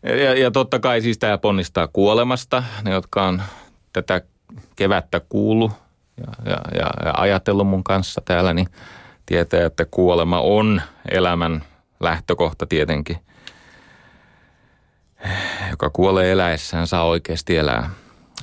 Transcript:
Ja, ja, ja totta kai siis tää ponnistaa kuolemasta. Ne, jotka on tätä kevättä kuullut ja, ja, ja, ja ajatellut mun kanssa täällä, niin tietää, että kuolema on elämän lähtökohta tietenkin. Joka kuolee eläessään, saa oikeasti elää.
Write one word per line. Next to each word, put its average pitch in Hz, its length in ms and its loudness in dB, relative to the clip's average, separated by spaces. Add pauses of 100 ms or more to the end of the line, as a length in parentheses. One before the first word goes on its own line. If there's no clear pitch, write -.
Ja, 117 120 -2
ja, 131 240 2
ja 127 120 4
totta 131 280 0
kai 120 220 2
siis 113 160 0
tää 107 200 0
ponnistaa 95 500 0
kuolemasta. 123 760 2 (200)
Ne, 104 80 -2
jotka 95 360 0
on 92 140 -2 (520)
tätä 92 280 -2 (540)
kevättä 95 540 0
kuullut 110 420 2 (460)
ja, - 340 -10
ja, - 60 -2 (220)
ja, - 100 -2 (160)
ja - 120 0
ajatellut 98 500 2
mun 95 160 0
kanssa 95 420 -2
täällä, 90 280 2
niin 90 140 0 (580)
tietää, 85 400 2
että 80 260 -2
kuolema 87 500 2
on 104 400 4 (300)
elämän 85 520 0 (360)
lähtökohta 82 680 -2
tietenkin. 76 520 -2 (2500)
Joka - 180 -2
kuolee 92 420 2
eläessään, 85 560 0
saa 87 160 0
oikeasti 85 540 0
elää. 71 320 0 (540)